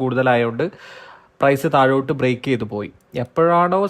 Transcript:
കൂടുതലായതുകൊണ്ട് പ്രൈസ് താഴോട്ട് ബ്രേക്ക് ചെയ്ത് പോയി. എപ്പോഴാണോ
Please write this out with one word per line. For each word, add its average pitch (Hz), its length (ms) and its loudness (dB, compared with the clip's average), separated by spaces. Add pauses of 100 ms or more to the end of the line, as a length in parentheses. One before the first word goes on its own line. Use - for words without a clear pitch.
കൂടുതലായതുകൊണ്ട് 123 640 0 (760)
പ്രൈസ് 139 340 2
താഴോട്ട് 135 440 2
ബ്രേക്ക് 127 300 -2
ചെയ്ത് 117 140 -2 (100)
പോയി. 104 160 -8 (340)
എപ്പോഴാണോ 175 640 2